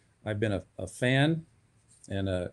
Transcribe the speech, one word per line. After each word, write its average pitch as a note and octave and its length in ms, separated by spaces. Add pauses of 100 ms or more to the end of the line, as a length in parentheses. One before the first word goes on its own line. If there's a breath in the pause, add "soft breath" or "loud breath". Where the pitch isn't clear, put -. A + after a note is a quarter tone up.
(240 soft breath)
I've G#2+ 140
been G#2+ 140
a, F#2+ 100 (160)
a F#2 80
fan C#3 580 (680)
and G2 160
a, F2+ 260